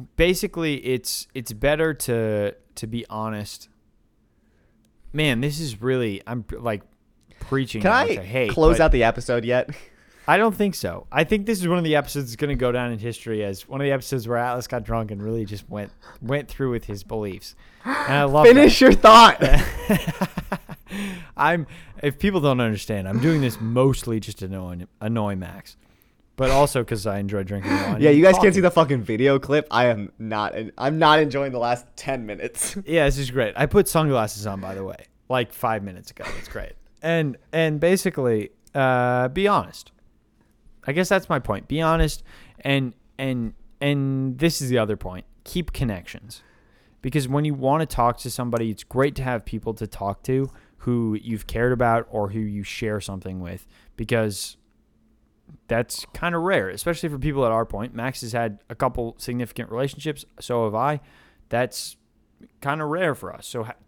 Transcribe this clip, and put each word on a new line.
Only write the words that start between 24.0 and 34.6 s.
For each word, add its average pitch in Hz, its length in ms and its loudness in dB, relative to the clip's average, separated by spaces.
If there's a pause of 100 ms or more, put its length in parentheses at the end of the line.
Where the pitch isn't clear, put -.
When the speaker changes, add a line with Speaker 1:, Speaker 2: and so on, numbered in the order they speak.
Speaker 1:
just 107 200 -12
to 98 60 -10
annoy, 92 400 -10 (140)
annoy 107 360 -2
Max, 92 400 -14 (600)
but 131 140 0
also 135 340 4
'cause 104 220 -4
I 101 120 -2
enjoy 101 260 -2
drinking 98 280 -6
wine - 280 -2
Speaker 2:
Yeah, 147 100 6
Speaker 1:
and 147 80 8
Speaker 2:
you 165 60 8
guys 190 100 10
can't 185 200 4
see 190 60 2
Speaker 1:
talking. - 20 2
Speaker 2:
the 175 80 6
fucking 139 320 2
video 123 360 2
clip. 147 320 0
I 123 160 4
am 104 320 0
not, 107 360 -4 (240)
I'm 151 200 -2
not 156 220 6
enjoying 139 320 -2
the 123 60 -6
last 120 280 -2 (100)
ten 127 300 -6
minutes. 104 540 -8
<laughs> 190 60 -12
Speaker 1:
Yeah, 160 180 2
this 139 140 2
is 135 120 -4
great. 123 260 -2
I 143 100 0
put 196 220 4
sunglasses 117 580 0
on, 98 140 -8